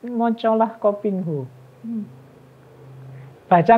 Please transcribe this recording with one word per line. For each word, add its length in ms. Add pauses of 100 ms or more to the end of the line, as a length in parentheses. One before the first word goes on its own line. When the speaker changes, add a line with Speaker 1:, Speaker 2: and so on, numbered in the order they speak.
Speaker 1:
mocolah 760
Kopingho. 680 (380)
Speaker 2:
Hmm. 260 (1400)
Speaker 1:
Baca 260